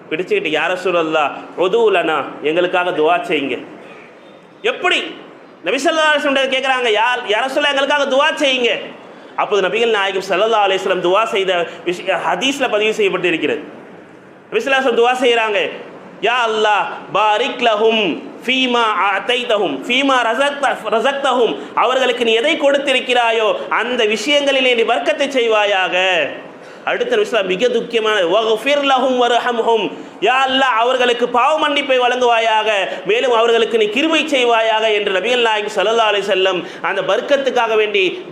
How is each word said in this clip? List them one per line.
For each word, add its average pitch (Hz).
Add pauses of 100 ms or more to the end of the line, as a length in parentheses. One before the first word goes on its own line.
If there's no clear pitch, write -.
(100)
பிடிச்சுக்கிட்டு, 180
"யா 156
ரசூலல்லாஹ், 160 (260)
உது 208
லனா, 160 (240)
எங்களுக்காக 180
துவா 156 (140)
செய்யுங்க." 135 (1040)
எப்படி? 277 (600)
நபி 208
ஸல்லல்லாஹு 311
அலைஹி 294
வஸல்லம் 269
கேக்குறாங்க, 254 (120)
"யா, 233 (240)
யா 208
ரசூலல்லாஹ், 285
எங்களுக்காக 277 (100)
துவா 285 (160)
செய்யுங்க." 254 (640)
அப்போது 185
நபிகள் 226
நாயகம் 196
ஸல்லல்லாஹு 214
அலைஹி 190
வஸல்லம் 185
துவா 208
செய்த 185 (180)
விஷய 180 (100)
ஹதீஸ்ல 254
பதிவு 214
செய்யப்பட்டிருக்கிறது. 165 (880)
நபி 220
ஸல்லல்லாஹு 269
அலைஹி 262
வஸல்லம் 233
துவா 247 (100)
செய்றாங்க, 220 (640)
"யா 233
அல்லாஹ், 214 (280)
பாரிக் 214
லஹும் 220 (440)
ஃபீமா 247 (220)
அதைதஹும், 202 (100)
ஃபீமா 262 (120)
ரஸக்த-, 262 (140)
ரஸக்தஹும், 254 (200)
அவர்களுக்கு 247
நீ 226
எதை 277
கொடுத்திருக்கிறாயோ 240
அந்த 226
விஷயங்களிலே 262
நீ 226
வர்க்கத்தை 269
செய்வாயாக." 208 (880)
அடுத்த 196
விஷயம் 208
மிக 185
முக்கியமான, 214
"வஃபிர் 226
லஹும் 262
வர்ஹம்ஹும், 233 (340)
யா 240 (100)
அல்லாஹ், 262
அவர்களுக்கு 240
பாவ 254
மன்னிப்பை 285
வழங்குவாயாக, 233 (360)
மேலும் 240
அவர்களுக்கு 226
நீ 214
கிருபை 302
செய்வாயாக" 226
என்று 202
நபிகள் 233
நாயகம் 208
ஸல்லல்லாஹு 214
அலைஹி 202
வஸல்லம் 185 (180)
அந்த 185
பர்க்கத்துக்காக 240
வேண்டி 202